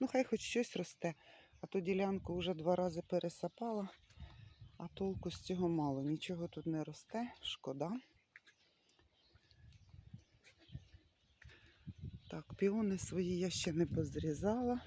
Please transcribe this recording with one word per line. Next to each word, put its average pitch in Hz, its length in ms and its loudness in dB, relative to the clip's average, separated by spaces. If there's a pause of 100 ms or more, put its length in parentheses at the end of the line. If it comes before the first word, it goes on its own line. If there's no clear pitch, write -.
Ну, 262 60 4
хай 262 180 4
хоч 226 160 0
щось - 360 0
росте. 175 380 -2 (460)
А - 60 -6
то - 140 0
ділянку 190 560 2
вже 180 180 0
два 160 220 4
рази 175 320 2
пересапала, 196 800 0 (920)
а 170 100 -6
толку 190 420 -4
з - 100 -8
цього 180 280 2
мало. 147 340 4
Нічого 165 460 -2
тут - 180 -10
не 156 180 2
росте, 226 480 -6 (100)
шкода. 139 500 -2 (4000)
Так, 160 240 -8
піони 196 440 4
свої 180 400 0
я 180 120 2
ще - 220 0
не 165 140 6
позрізала. 165 1000 2